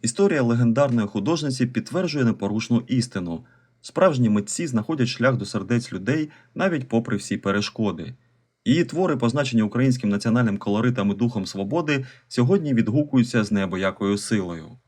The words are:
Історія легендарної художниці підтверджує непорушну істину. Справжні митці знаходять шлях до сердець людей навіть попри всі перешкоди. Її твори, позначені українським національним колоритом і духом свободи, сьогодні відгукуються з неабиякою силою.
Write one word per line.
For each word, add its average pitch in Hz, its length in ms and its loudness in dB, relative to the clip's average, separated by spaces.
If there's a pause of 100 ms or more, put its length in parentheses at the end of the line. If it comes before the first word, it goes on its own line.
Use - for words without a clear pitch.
Історія 160 400 2
легендарної 117 680 2
художниці 131 580 -2
підтверджує 147 600 -2
непорушну 110 640 0
істину. 90 580 -4 (360)
Справжні 143 480 2
митці 104 380 0
знаходять 127 400 -2
шлях 123 300 0
до 98 80 -6
сердець 113 480 -4
людей 139 360 0 (260)
навіть 170 320 -2
попри 113 300 0
всі - 200 -4
перешкоди. 98 800 -2 (500)
Її 151 200 4
твори, 160 320 0
позначені 123 440 0
українським 120 480 2
національним 110 480 0
колоритом 104 540 0
і - 20 0
духом 107 320 -2
свободи, 135 600 -2 (220)
сьогодні 147 460 2
відгукуються 120 680 2
з 101 80 -2
неабиякою 98 680 0
силою. 87 500 -4 (200)